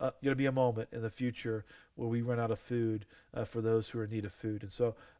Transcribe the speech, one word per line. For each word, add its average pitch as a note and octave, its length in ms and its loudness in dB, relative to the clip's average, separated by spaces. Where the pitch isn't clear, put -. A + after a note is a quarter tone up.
uh, C3 100 0
gonna C3+ 100 4
be C3+ 120 2
a C3 60 2
moment A#2+ 380 2
in A#2 120 -6
the A2 80 -2
future A#2 540 -2
where A#2+ 140 -4
we A#2 140 2
run A#2 180 0
out A2+ 100 2
of A2 80 0
food, A2+ 480 0
uh, A2+ 120 -2
for A2+ 160 -4
those A2+ 280 4
who A#2+ 120 -4
are A2 40 -2
in G#2 60 -6
need A2 140 -2
of G2 80 -8
food. G#2+ 300 -4
And G2 100 -10
so, - 240 2